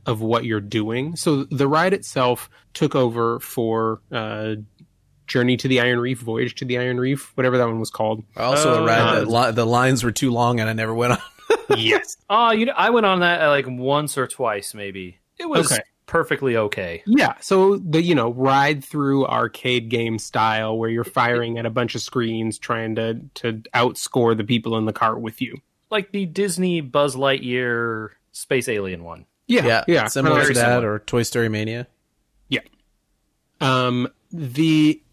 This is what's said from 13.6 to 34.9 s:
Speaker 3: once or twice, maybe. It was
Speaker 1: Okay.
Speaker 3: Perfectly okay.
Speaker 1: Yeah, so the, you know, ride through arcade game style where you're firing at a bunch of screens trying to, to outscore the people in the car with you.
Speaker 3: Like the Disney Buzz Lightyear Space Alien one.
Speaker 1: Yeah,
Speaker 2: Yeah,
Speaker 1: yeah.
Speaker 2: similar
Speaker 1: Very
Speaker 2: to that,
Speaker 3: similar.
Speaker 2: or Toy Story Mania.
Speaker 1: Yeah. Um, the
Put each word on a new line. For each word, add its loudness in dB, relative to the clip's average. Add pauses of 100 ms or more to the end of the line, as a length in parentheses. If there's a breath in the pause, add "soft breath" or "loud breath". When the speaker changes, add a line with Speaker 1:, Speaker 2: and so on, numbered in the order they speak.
Speaker 3:
once -2
or 0
twice, -4
maybe. -12 (200)
It -8
was 0
Speaker 1:
Okay. 0 (320)
Speaker 3:
Perfectly 0
okay. -4
Speaker 1:
Yeah, 4
so 4
the, 0
you 2
know, 2
ride 2
through 0
arcade -2
game -2
style 0
where -2
you're -2
firing 0
at -4
a -4
bunch -2
of -8
screens -2
trying -4
to, -4 (160)
to -4 (200)
outscore 2
the -2
people 0
in 0
the -2
car 0
with -10
you. -8 (320)
Speaker 3:
Like -4
the -4
Disney -2
Buzz 0
Lightyear -2 (220)
Space -4
Alien -4
one. -16 (220)
Speaker 1:
Yeah, 2
Speaker 2:
Yeah, 4
Speaker 1:
yeah. 4
Speaker 2:
similar 2
Speaker 1:
Very 2
Speaker 2:
to 2
that, 4
Speaker 3:
similar. 2
Speaker 2:
or -4
Toy -2
Story -2
Mania. -6 (600)
Speaker 1:
Yeah. -2 (960)
Um, 0 (240)
the 2 (120)